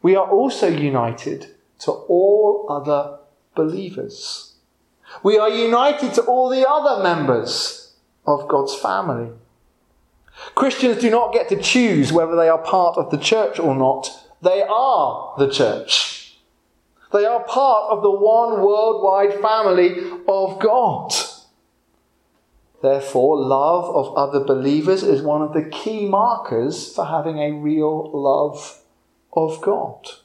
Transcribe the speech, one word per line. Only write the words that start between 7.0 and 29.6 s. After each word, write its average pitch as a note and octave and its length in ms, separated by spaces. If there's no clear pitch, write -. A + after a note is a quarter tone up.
members C3+ 920
of C#3+ 220
God's C#3 260
family. D3+ 580
Christians B3 440
do A#3+ 100
not A#3 220
get A3+ 180
to F#3+ 120
choose F#3 500
whether E3 220
they E3 140
are E3 100
part F3 400
of D#3+ 140
the D3 60
church A3 420
or C#3+ 160
not. C3+ 340
They F#3 200
are G#3+ 760
the C3+ 100
church. - 920
They G3+ 120
are A#3 200
part A3 480
of G#3 100
the G3+ 80
one A3 500
worldwide G3+ 800
family F#3+ 680
of F#3+ 320
God. G#3+ 560
Therefore, C#3 580
love C#3+ 440
of D3 300
other C#3 300
believers D3 600
is - 180
one D3+ 180
of D3+ 140
the D#3 80
key G#3+ 440
markers G3 840
for F#3 140
having D#3 320
a D3+ 140
real D3+ 580
love C#3+ 680
of D#3+ 300